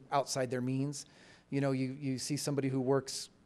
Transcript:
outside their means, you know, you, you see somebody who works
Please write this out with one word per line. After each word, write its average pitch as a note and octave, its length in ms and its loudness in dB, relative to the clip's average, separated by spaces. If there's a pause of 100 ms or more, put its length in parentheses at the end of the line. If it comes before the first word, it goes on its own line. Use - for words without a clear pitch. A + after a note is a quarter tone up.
(120)
outside C3 400 0
their B2+ 100 0
means, C3+ 440 -2 (440)
you C#3 120 0
know, C#3 100 2
you, C3 280 0
you C3+ 180 -2
see C#3+ 180 -2
somebody C#3 320 0
who C3+ 140 2
works C3 480 2 (160)